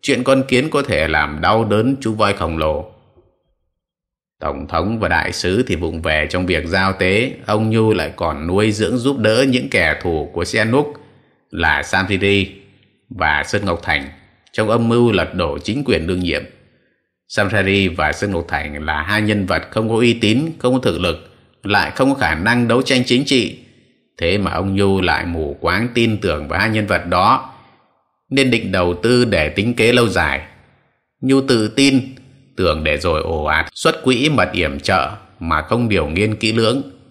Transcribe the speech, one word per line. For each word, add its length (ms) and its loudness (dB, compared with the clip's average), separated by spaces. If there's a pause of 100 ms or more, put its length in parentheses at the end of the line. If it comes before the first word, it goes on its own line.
chuyện 220 0
con 240 2
kiến 220 2
có 120 0
thể 260 0
làm 320 0
đau 240 2
đớn 360 2
chú 140 -2
voi 180 0
khổng 260 -4
lồ. 340 -2 (1500)
Tổng 280 -6
thống 300 -2
và 100 0
đại 240 0
sứ 340 0
thì 100 -2
vụng 260 -4
về 280 0
trong 160 -2
việc 200 0
giao 260 0
tế, 400 0 (140)
ông 240 0
Nhu 220 2
lại 240 -2
còn 300 -4
nuôi 260 2
dưỡng 260 0
giúp 200 -2
đỡ 300 2
những 220 0
kẻ 320 2
thù 300 -4
của 120 -4
Sihanouk 420 0 (640)
là 320 0
Samthiri, 680 0 (680)
và 280 0
Sơn 180 -4
Ngọc 180 -2
Thành 260 -4 (440)
trong 180 -2
âm 180 2
mưu 240 4
lật 220 -2
đổ 240 -2
chính 260 -4
quyền 220 0
đương 140 -2
nhiệm. 220 -2 (880)
Samsari 600 0
và 240 -2
Sơn 200 -4
Ngọc 160 -2
Thành 360 -6
là 180 -4
hai 200 0
nhân 240 0
vật 240 -2
không 180 -2
có 60 0
uy 200 4
tín, 260 2 (180)
không 160 0
có 40 2
thực 220 -2
lực, 160 -2 (460)
lại 280 0
không 240 2
có 60 -6
khả 140 0
năng 340 2
đấu 140 4
tranh 240 2
chính 180 2
trị. 340 0 (600)
Thế 200 0
mà 120 -2
ông 240 -2
Nhu 260 2
lại 260 0
mù 340 -4
quáng 340 0
tin 260 2
tưởng 280 -2
vào 120 -2
hai 100 0
nhân 160 0
vật 200 0
đó, 460 2 (800)
nên 200 2
định 220 0
đầu 300 2
tư 220 4
để 240 0
tính 260 -2
kế 180 4
lâu 160 4
dài. 340 -2 (800)
Nhu 200 4
tự 280 2
tin, 320 4 (560)
tưởng 280 0
để 120 0
rồi 260 0
ồ 220 -4
ạt 300 0
xuất 280 -2
quỹ 260 2
mật 240 0
yểm 280 -2
trợ 300 0 (300)
mà 220 -2
không 260 -2
điều 180 2
nghiên 280 0
kỹ 180 -2
lưỡng 300 0 (280)